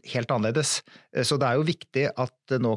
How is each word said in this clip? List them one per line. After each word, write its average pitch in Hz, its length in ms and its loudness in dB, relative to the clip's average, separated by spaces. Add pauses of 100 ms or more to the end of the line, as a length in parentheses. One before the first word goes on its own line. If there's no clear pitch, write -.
helt 120 240 -2
annerledes. 120 480 0 (320)
Eh, - 80 0
så 139 160 0
det 135 100 2
er 123 120 2
jo 156 80 0
viktig 143 400 -2 (100)
at 127 160 -2 (160)
det 131 140 0
nå 117 140 2